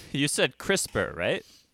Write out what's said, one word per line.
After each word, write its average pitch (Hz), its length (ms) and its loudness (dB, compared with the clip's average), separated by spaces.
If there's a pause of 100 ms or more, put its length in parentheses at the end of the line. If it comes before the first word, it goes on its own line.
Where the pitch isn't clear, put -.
(120)
you 143 160 2
said 151 300 0
CRISPR, 104 580 0
right? 107 260 -2 (320)